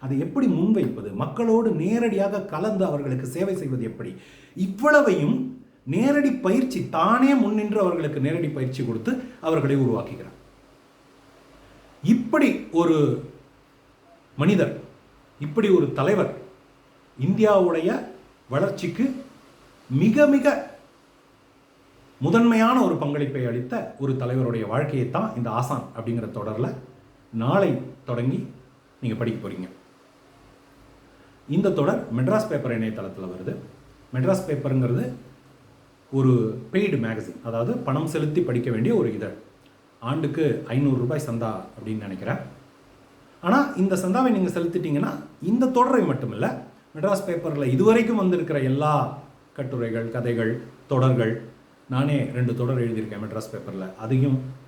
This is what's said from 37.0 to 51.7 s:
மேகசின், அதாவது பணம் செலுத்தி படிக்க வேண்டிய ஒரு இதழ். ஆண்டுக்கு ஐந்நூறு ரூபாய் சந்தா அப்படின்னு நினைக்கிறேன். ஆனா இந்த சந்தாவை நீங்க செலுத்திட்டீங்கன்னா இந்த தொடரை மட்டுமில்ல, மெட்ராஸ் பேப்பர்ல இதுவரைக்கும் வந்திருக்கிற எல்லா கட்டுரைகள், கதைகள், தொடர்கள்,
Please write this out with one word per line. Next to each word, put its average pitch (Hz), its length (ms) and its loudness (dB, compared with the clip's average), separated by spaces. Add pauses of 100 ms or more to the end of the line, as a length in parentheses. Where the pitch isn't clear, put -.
மேகசின், 110 440 -6
அதாவது 113 240 -2 (140)
பணம் 151 260 -2
செலுத்தி 151 360 0
படிக்க 123 220 -2
வேண்டிய 117 300 0
ஒரு 123 80 0 (100)
இதழ். 98 180 -8 (680)
ஆண்டுக்கு 147 420 -2 (300)
ஐந்நூறு 135 280 2
ரூபாய் 139 260 -2
சந்தா 113 240 -4 (220)
அப்படின்னு 107 320 -8
நினைக்கிறேன். 95 340 -6 (1040)
ஆனா 202 160 4 (240)
இந்த 190 200 2
சந்தாவை 233 320 2
நீங்க 185 220 2
செலுத்திட்டீங்கன்னா 156 560 0 (380)
இந்த 254 260 2
தொடரை 254 340 4
மட்டுமில்ல, 120 380 -2 (460)
மெட்ராஸ் 190 340 -2
பேப்பர்ல 160 460 -2
இதுவரைக்கும் 220 480 4
வந்திருக்கிற 165 380 0 (100)
எல்லா 151 220 2 (640)
கட்டுரைகள், 117 580 -4
கதைகள், 117 380 -2 (400)
தொடர்கள், 123 400 4 (600)